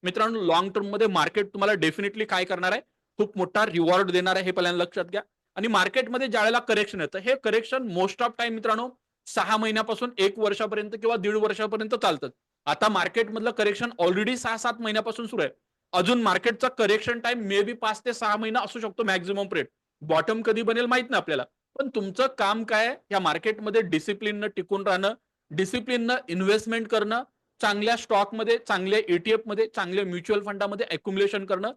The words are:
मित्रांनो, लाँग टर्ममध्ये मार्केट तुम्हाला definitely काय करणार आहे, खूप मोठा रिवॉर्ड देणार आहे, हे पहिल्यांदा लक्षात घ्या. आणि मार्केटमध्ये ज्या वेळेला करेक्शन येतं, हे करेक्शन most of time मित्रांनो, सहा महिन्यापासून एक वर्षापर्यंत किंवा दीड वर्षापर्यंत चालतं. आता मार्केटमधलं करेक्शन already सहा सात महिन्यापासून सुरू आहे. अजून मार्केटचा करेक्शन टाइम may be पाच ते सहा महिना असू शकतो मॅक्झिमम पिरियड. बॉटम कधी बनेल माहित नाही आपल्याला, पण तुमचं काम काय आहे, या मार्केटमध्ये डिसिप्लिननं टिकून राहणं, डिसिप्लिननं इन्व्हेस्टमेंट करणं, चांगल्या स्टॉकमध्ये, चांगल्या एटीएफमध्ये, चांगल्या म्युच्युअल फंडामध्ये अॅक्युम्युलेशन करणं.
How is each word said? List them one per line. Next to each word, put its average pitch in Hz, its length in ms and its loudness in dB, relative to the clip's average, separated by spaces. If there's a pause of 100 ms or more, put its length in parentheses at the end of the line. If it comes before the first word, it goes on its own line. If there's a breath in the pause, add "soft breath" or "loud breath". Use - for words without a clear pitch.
मित्रांनो, 220 380 0
लाँग 175 280 2
टर्ममध्ये 202 380 0
मार्केट 202 460 0
तुम्हाला 202 200 2
definitely 202 520 -2
काय 185 180 0
करणार 185 280 -2
आहे, 240 100 -2 (360)
खूप 208 200 -2
मोठा 190 280 2
रिवॉर्ड 180 460 2
देणार 185 240 2
आहे, 185 100 -2
हे 185 60 -2
पहिल्यांदा 175 320 0
लक्षात 180 220 -4
घ्या. 185 160 -6 (340)
आणि 208 120 -4
मार्केटमध्ये 240 600 0
ज्या 220 140 0
वेळेला 226 180 4
करेक्शन 208 420 -2
येतं, 156 180 -4
हे 240 160 0
करेक्शन 233 640 -2
most 190 240 0
of 240 180 0
time 233 100 0
मित्रांनो, 220 400 -2 (360)
सहा 214 320 0
महिन्यापासून 220 600 0
एक 196 220 2
वर्षापर्यंत 208 520 0
किंवा 226 240 0
दीड 208 200 0
वर्षापर्यंत 214 600 0
चालतं. 175 340 0 (360)
आता 156 240 2
मार्केटमधलं 214 600 0
करेक्शन 214 380 0 (120)
already 202 340 2
सहा 233 220 -4
सात 233 220 -2
महिन्यापासून 220 480 -2
सुरू 208 140 -2
आहे. 139 100 0 (420)
अजून 190 280 4
मार्केटचा 214 460 2
करेक्शन 226 520 2
टाइम 233 280 -2
may 196 160 2
be 220 120 -2
पाच 214 300 -4
ते 240 80 -2
सहा 214 220 0
महिना 220 240 -2
असू 202 200 -6
शकतो 220 240 -4
मॅक्झिमम 190 440 0
पिरियड. 185 180 -2 (360)
बॉटम 165 400 2
कधी 220 200 2
बनेल 233 240 2
माहित 247 240 2
नाही 214 120 2
आपल्याला, 147 240 -2 (340)
पण 277 160 -2
तुमचं 202 320 0 (100)
काम 214 260 0
काय 220 240 2
आहे, 269 80 -4 (160)
या 196 80 2
मार्केटमध्ये 214 600 0
डिसिप्लिननं 208 680 -2
टिकून 196 400 -4
राहणं, 190 260 2 (360)
डिसिप्लिननं 233 680 0 (140)
इन्व्हेस्टमेंट 214 580 0
करणं, 220 360 0 (380)
चांगल्या 214 340 2
स्टॉकमध्ये, 220 640 2
चांगल्या 196 500 0
एटीएफमध्ये, 220 680 0
चांगल्या 190 300 -2
म्युच्युअल 185 380 -2
फंडामध्ये 202 420 -4
अॅक्युम्युलेशन 202 600 -2
करणं. 196 320 -2